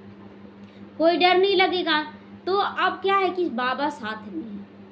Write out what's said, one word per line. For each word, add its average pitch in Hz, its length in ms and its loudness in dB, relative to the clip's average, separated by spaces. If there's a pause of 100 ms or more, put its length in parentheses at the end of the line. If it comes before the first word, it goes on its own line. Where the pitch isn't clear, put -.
(960)
कोई 330 200 4
डर 359 200 6
नहीं 381 200 4
लगेगा। 320 500 2 (380)
तो - 120 -2
अब 349 360 0
क्या 392 240 0
है 381 120 2
कि 359 200 -2
बाबा 254 400 -2
साथ 214 440 -10
में - 100 -6
है, 208 140 -10 (340)